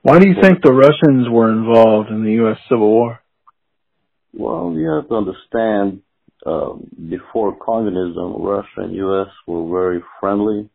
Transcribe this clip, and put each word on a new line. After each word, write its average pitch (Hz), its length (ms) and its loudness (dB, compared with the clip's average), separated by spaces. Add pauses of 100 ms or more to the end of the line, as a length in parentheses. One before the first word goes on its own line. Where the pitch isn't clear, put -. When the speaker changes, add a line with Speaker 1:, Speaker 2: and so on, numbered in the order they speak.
Speaker 1:
Why 143 180 6
do 196 80 8
you 180 80 2
Speaker 2:
Well, - 80 2
Speaker 1:
think 185 180 4
the 131 120 6
Russians 135 560 4
were 113 220 2
involved 110 580 2
in 107 140 -6
the 107 100 -2
U 113 160 0
S 110 80 -6 (100)
Civil 110 220 2
War? 117 300 0 (1120)
Speaker 2:
Well, 170 420 -6
you 160 140 -4
have 151 200 -4
to 117 60 -4
understand, 101 840 -4 (440)
uh, 76 280 -6 (360)
before 98 540 -6
communism, 92 800 -6
Russia 98 360 -6
and 95 180 -10
U 95 260 -4
S 98 60 -8 (200)
were 85 220 -8
very 90 340 -4 (160)
friendly. 104 560 -4